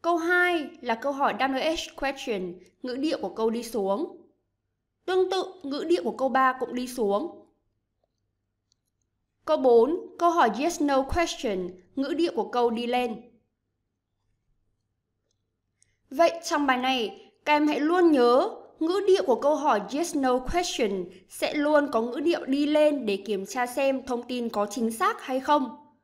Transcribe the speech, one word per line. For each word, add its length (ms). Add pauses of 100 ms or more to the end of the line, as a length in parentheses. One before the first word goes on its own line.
Câu 140
hai 540 (100)
là 140
câu 180
hỏi 260
W 380
H 200
question, 580 (280)
ngữ 140
điệu 260
của 60
câu 220
đi 120
xuống. 640 (800)
Tương 260
tự, 140 (180)
ngữ 260
điệu 160
của 120
câu 120
ba 320
cũng 140
đi 140
xuống. 580 (2000)
Câu 120
bốn, 600
câu 120
hỏi 280
yes 240
no 200
question, 680 (260)
ngữ 200
điệu 200
của 120
câu 220
đi 160
lên. 440 (2750)
Vậy 220 (120)
trong 220
bài 100
này, 540 (140)
các 80
em 160
hãy 120
luôn 320
nhớ 380 (300)
ngữ 260
điệu 200
của 140
câu 160
hỏi 260 (100)
yes 240
no 220
question 680 (240)
sẽ 260
luôn 380
có 100
ngữ 180
điệu 260
đi 200
lên 400
để 200
kiểm 200
tra 200
xem 400
thông 160
tin 260
có 220
chính 220
xác 300
hay 180
không. 520 (120)